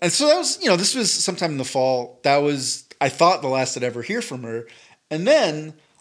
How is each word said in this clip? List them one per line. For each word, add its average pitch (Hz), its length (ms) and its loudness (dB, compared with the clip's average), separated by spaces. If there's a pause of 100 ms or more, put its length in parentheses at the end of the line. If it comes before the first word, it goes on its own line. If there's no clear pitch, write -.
and 175 100 0
so 277 160 0
that 302 120 6
was, 349 240 -4
you 330 60 0
know, 190 80 6
this 190 200 0
was 226 160 0
sometime 175 400 -2
in 139 60 -4
the 131 60 -4
fall. 127 600 -2
That 143 140 6
was, 143 500 -2 (120)
I 143 80 2
thought, 170 340 4
the 143 60 -4
last 131 280 -2
I'd 123 80 -4
ever 120 180 -6
hear 214 200 -6
from 127 200 -10
her. 117 240 -8 (460)
And 160 160 -4
then, 156 460 2 (260)